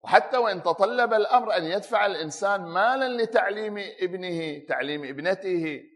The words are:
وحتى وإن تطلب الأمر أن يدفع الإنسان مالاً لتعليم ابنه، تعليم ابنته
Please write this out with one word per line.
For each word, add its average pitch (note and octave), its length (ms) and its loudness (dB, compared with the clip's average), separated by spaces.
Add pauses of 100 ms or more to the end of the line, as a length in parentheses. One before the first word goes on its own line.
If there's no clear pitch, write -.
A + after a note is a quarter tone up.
وحتى - 340 4
وإن G#3 260 0
تطلب A3+ 500 2
الأمر A3 440 4
أن F3 80 0
يدفع G#3 420 0
الإنسان G3 540 -2
مالاً A#3 640 0
لتعليم G#3+ 560 0
ابنه، F3 880 -6
تعليم C#3 360 -4
ابنته E3 800 -4 (140)